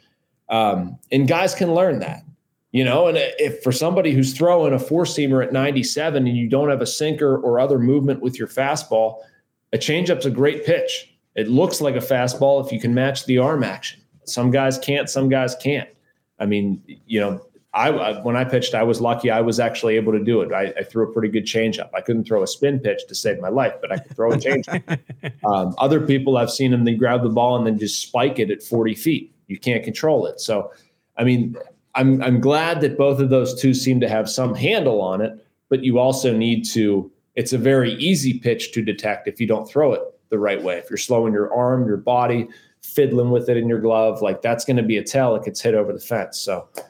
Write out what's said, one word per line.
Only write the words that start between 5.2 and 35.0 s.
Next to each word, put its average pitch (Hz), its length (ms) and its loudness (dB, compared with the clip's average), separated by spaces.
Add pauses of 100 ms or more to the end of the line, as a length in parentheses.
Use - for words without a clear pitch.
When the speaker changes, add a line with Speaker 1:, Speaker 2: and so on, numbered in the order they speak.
Speaker 1:
at - 80 -6
ninety-seven 139 760 0
and 120 100 0
you 120 100 0
don't 139 220 2
have 131 120 0
a 120 60 -2
sinker 147 500 0
or 123 220 0
other 131 200 2
movement 135 420 2
with 127 160 -4
your 113 100 -6
fastball, 117 760 -2 (520)
a 113 40 2
changeup's 165 480 0
a 139 60 0
great 139 340 0
pitch. - 480 -2 (220)
It 107 140 -2
looks 156 320 2
like 139 140 0
a 127 40 -2
fastball 131 680 2
if 131 60 -10
you 117 80 -4
can 120 140 0
match 135 320 0
the 127 140 4
arm 139 240 2
action. - 360 -8 (260)
Some 123 260 0
guys 135 260 2
can't, 143 320 -2
some 135 180 0
guys 131 280 0
can't. 135 340 -4 (500)
I 107 60 -4
mean, 101 360 -2 (260)
you 110 120 -2
know, 98 220 -2 (320)
I, 113 160 2
I, 101 320 -2
when 120 140 -2
I 127 80 0
pitched, - 300 -2
I 113 100 2
was 117 180 0
lucky 117 280 0
I 110 120 2
was 117 180 0
actually 113 380 0
able 110 160 0
to 104 100 0
do 110 180 2
it. 82 120 -2
I, 95 260 -2
I - 40 -4
threw 110 240 -2
a - 60 -8
pretty 113 140 -2
good 107 180 -2
changeup. 113 480 -2
I 92 80 -4
couldn't 113 220 -2
throw 110 180 0
a 117 60 -2
spin 139 320 0
pitch 104 280 -2
to - 80 -20
save 101 240 -2
my 92 100 -6
life, 123 320 0
but - 100 -6
I 95 60 -4
could - 180 -12
throw 117 160 0
a 143 60 2
changeup. 143 680 -4
Speaker 2:
<laughs> - 400 -12
Speaker 1:
Um, 95 320 0
other 120 280 2
people, 135 320 2
I've 120 140 0
seen 131 200 0
them, 120 140 2
they 117 100 2
grab 120 280 2
the 120 60 0
ball 120 280 2
and 117 100 0
then 110 100 0
just 104 240 -6
spike 120 380 -2
it 107 120 0
at 98 120 -6
forty 113 320 0
feet. - 380 -4 (140)
You 95 100 -10
can't 117 260 -2
control 120 420 0
it. - 160 -8
So, 104 300 -4 (460)
I 117 60 -2
mean, 123 320 2 (400)
I'm, 131 260 4
I'm 123 200 2
glad 156 400 2
that 143 160 0
both 139 240 2
of 131 80 2
those 127 300 2
two 131 140 4
seem 127 280 2
to 120 80 0
have 110 200 -2
some 123 260 -2
handle 143 460 0